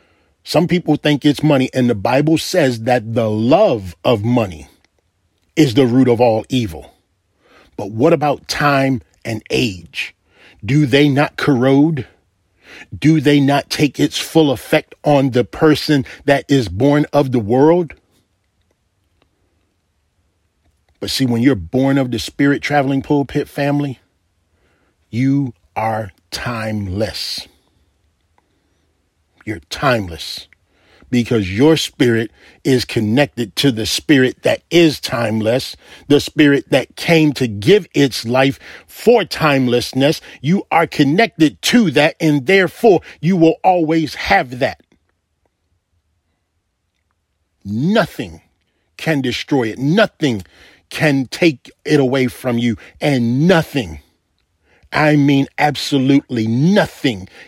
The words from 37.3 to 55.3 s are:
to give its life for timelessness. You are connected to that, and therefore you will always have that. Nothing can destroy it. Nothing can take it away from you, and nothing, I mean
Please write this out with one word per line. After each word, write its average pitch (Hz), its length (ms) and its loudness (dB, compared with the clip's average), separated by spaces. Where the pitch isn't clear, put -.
to 127 160 -4
give 117 460 2
its 139 320 0
life 131 320 0
for 220 380 2
timelessness. 131 960 0
You 165 280 0
are 165 160 2
connected 156 760 0
to 220 300 2
that, 147 280 2
and 147 240 0
therefore 190 560 2
you 180 160 2
will 160 260 4
always 165 520 0
have 143 420 -2
that. 117 240 -4
Nothing 117 800 -4
can 151 240 -2
destroy 123 460 -2
it. 107 100 -10
Nothing 143 640 0
can 139 340 0
take - 460 -2
it 147 140 2
away 131 260 0
from 120 320 -4
you, 117 180 0
and 131 480 0
nothing, 123 520 0
I 151 260 2
mean 139 320 2